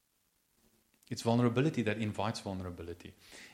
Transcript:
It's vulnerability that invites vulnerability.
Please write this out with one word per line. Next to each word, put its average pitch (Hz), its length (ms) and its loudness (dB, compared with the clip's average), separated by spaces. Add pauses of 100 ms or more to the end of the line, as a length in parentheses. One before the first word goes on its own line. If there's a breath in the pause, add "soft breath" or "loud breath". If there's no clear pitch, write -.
(1080)
It's 117 140 -6
vulnerability 123 580 4
that 107 160 0
invites 107 420 -2
vulnerability. 92 760 -8 (400 loud breath)